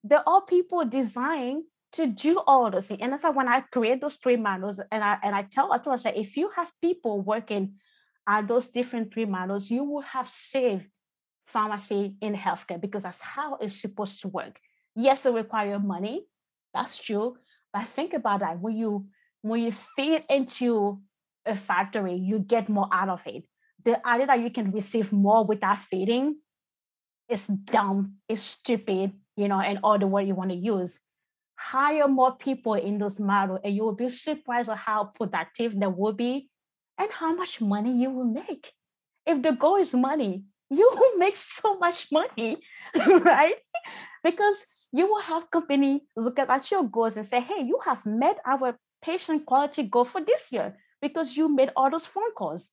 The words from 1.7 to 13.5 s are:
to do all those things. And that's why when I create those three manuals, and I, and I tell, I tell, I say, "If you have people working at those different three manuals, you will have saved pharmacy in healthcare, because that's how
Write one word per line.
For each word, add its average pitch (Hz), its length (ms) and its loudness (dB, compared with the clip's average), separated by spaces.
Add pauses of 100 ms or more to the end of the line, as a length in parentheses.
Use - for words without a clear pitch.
to 320 140 0
do 294 380 2
all 254 240 6
those 196 180 -2
things. 202 140 -8
And 247 100 -2
that's 294 120 -6
why 330 80 2
when 262 160 0
I 247 140 4
create 254 400 0
those 294 140 -6
three 247 220 2
manuals, 196 420 -4 (120)
and 214 120 -2
I, 208 200 0
and 202 120 -2
I 202 80 -2
tell, 254 280 0
I - 80 2
tell, 269 140 -4
I 247 40 -2
say, 233 180 -4
"If 208 220 -6
you 359 180 -2
have 339 160 -4 (100)
people 254 400 -2
working 202 540 -4 (520)
at 208 200 0
those 240 220 0
different 240 440 -4
three 226 120 -2
manuals, 196 440 -4
you 247 140 0
will 285 180 -4
have 262 280 -8
saved 240 560 -2 (640)
pharmacy 202 720 -4
in 208 140 -4
healthcare, 180 440 -6
because 196 240 -6
that's 180 180 -14
how 277 340 -8